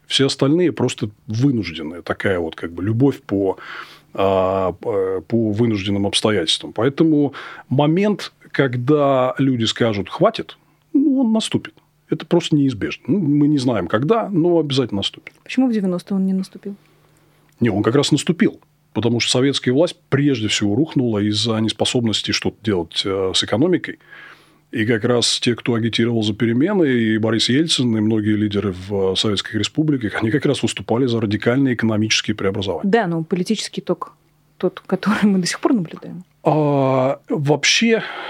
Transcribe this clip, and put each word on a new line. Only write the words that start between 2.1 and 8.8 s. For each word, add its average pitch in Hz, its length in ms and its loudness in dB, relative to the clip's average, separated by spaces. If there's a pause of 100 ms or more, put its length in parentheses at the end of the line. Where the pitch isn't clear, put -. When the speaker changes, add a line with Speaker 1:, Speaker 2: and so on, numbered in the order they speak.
Speaker 1:
вот 82 160 -6
как 85 160 -10
бы 85 120 -10
любовь 120 380 2
по, 98 360 -2 (560)
а, 95 580 2
п-, 95 560 -4
по 113 240 0
вынужденным 101 560 0
обстоятельствам. 98 640 -2
Поэтому 143 600 2 (360)
момент, 165 640 0 (180)
когда 131 840 2